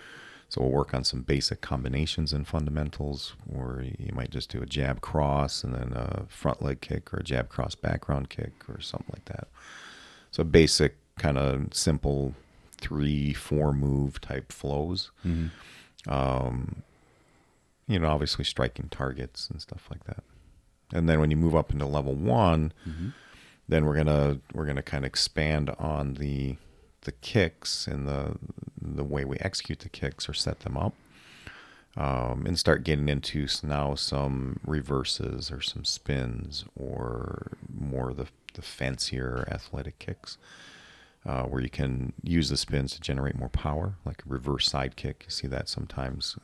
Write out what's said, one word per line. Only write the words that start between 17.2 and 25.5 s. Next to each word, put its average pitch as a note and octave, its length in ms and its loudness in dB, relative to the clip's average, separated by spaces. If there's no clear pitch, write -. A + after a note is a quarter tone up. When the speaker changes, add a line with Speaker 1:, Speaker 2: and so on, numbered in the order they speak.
Speaker 1:
you G2+ 100 4
know, D#2+ 100 4
obviously D2 360 2
striking - 460 -2
targets C2 600 -6
and D2+ 100 -8
stuff - 300 -14
like - 140 -12
that. - 180 -10
And E2 160 4
then D#2+ 120 8
when D#2 100 6
you D2+ 60 4
move D#2+ 200 6
up D2 160 4
into D2 140 0
level C#2 280 0
one, E2 580 4
Speaker 2:
Mm-hmm. E2 200 -6
Speaker 1:
then D#2 180 4
we're D2 100 4
gonna, D2 420 4
we're D2+ 140 -4
gonna C#2 160 -2
kinda C#2 240 -2
expand D2+ 720 2